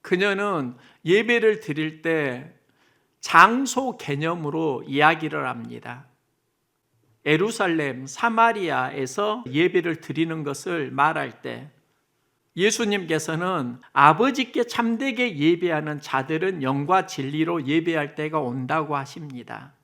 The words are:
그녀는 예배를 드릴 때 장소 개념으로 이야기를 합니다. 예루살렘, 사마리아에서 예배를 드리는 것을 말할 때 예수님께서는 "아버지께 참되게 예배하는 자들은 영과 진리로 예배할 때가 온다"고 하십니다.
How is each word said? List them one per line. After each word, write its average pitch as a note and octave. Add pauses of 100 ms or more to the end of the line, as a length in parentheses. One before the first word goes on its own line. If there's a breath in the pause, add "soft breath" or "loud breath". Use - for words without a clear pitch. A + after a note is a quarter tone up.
그녀는 F#3+ (280 soft breath)
예배를 A3
드릴 D#3
때 D3+ (680)
장소 A#3+
개념으로 D#3
이야기를 D3+
합니다. A#2+ (1200)
예루살렘, D#3
사마리아에서 G3+
예배를 E3+
드리는 D#3+
것을 C#3+
말할 C#3+
때 B2 (840)
예수님께서는 E3+ (120 loud breath)
"아버지께 A#3
참되게 A#3
예배하는 D#3
자들은 D#3
영과 C#3+
진리로 D#3
예배할 D#3
때가 D3+
온다"고 C#3+
하십니다. C3 (120)